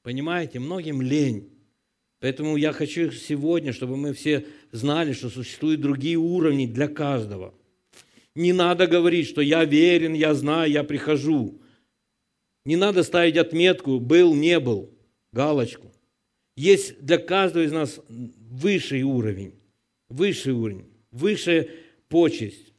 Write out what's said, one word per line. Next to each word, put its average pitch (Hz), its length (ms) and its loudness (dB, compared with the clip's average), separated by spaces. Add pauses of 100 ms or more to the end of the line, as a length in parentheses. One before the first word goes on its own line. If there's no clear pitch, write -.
Понимаете? 143 580 -6
Многим 156 420 -6
лень. 131 480 -2 (720)
Поэтому 147 340 -4
я 151 160 0
хочу 151 400 -4
сегодня, 151 640 -4
чтобы 127 240 -8
мы 143 160 -6
все 147 320 -2 (260)
знали, 147 400 -2
что 123 180 -8
существуют 143 520 -4
другие 139 360 -2
уровни 160 500 0
для 123 200 -4
каждого. 117 680 -6 (840)
Не 175 180 2
надо 175 340 4
говорить, 170 400 2
что - 140 -4
"я 160 240 4
верен, 165 480 4
я 156 200 2
знаю, 151 380 0
я 147 120 0
прихожу". 143 760 -2 (1040)
Не 151 120 -2
надо 185 260 2
ставить 170 360 2
отметку 165 640 2
"был, 160 360 6
не 160 240 2
был", 120 340 -4 (380)
галочку. 135 600 -2 (640)
Есть 180 480 2
для 156 140 2
каждого 175 460 0
из 147 80 0
нас 156 360 -4
высший 127 960 -4
уровень, 110 540 -2 (540)
высший 135 440 -2
уровень, 104 320 -6 (240)
высшая 165 600 0 (380)
почесть. 156 720 0